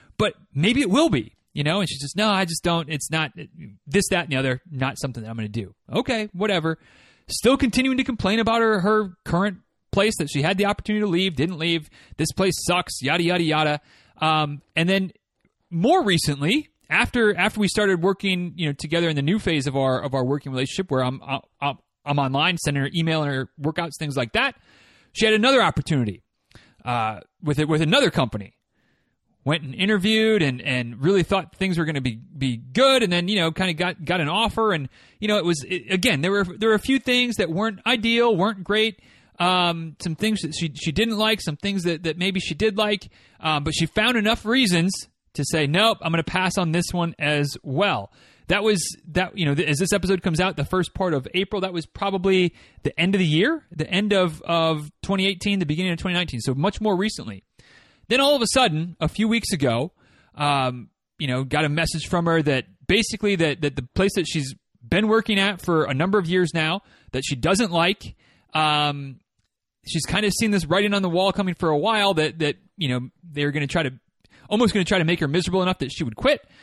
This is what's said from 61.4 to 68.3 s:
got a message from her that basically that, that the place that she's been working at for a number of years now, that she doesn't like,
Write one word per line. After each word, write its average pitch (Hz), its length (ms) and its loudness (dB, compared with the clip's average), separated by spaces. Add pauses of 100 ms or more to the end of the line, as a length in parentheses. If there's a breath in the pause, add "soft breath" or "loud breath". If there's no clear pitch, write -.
got 147 220 0
a 151 40 0
message 160 400 -2
from 170 180 0
her 165 160 4
that 139 220 0 (200)
basically 208 520 2
that, 160 240 0
that 143 140 -2
the 131 200 -8
place 196 180 2
that 165 140 0
she's 135 260 -4 (340)
been 202 200 2
working 220 320 2
at 196 220 -2
for 160 240 2
a 139 100 -4
number 190 240 2
of 175 80 -2
years 180 260 2
now, 165 280 0 (300 soft breath)
that 135 140 -4
she 147 100 -2
doesn't 185 360 2
like, 170 440 0 (380 soft breath)